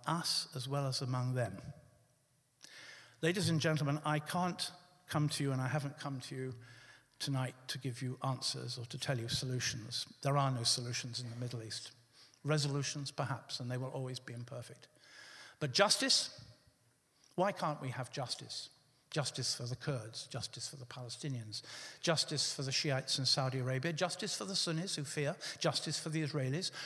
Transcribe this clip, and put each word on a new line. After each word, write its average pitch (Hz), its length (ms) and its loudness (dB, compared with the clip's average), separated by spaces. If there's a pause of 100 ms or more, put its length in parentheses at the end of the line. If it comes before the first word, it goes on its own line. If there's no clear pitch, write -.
us - 480 0
as 127 140 -4
well 139 180 2
as 131 160 0
among 127 320 0
them. 104 240 2 (1600)
Ladies 170 300 4
and 160 100 6
gentlemen, 151 460 4
I 151 140 4
can't 175 500 0 (400)
come 151 180 4
to 147 140 0
you, 139 100 2
and 131 80 2
I 127 80 2
haven't 143 300 0
come 135 300 -4
to - 60 -8
you 131 200 -4 (640)
tonight 131 360 0 (140)
to 135 100 -4
give 127 220 -4
you 127 240 -2
answers 127 540 -2
or 117 80 -6
to 139 120 -8
tell 127 200 2
you 117 100 -2
solutions. 123 800 0 (160)
There 143 160 6
are 135 120 6
no 123 120 0
solutions 120 580 2
in 120 80 -6
the 117 80 -8
Middle 120 260 -4
East. - 300 -8 (500)
Resolutions, 143 680 2
perhaps, - 500 -4
and 123 100 -4
they 127 60 -2
will 131 140 -2
always 131 280 -4
be - 140 -10
imperfect. 120 560 -10 (720)
But 139 120 2
justice, - 680 6 (920)
Why 190 180 4
can't 151 280 0
we 139 80 -4
have 123 220 -6
justice? - 580 -6 (420)
Justice - 440 0
for 127 100 -4
the 120 120 -4
Kurds, - 540 -6
justice - 380 -6
for 147 80 -12
the 127 100 -12
Palestinians, 120 760 -6 (380)
justice - 540 2
for 143 80 -4
the 135 100 0
Shiites 135 460 2
in 131 80 2
Saudi 131 320 4
Arabia, 131 340 0
justice 175 420 0
for 107 120 -2
the 190 100 -2
Sunnis 170 400 2
who 147 80 -2
fear, 139 320 0 (220)
justice 156 400 2
for - 100 -4
the 160 140 2
Israelis, 143 480 0 (160)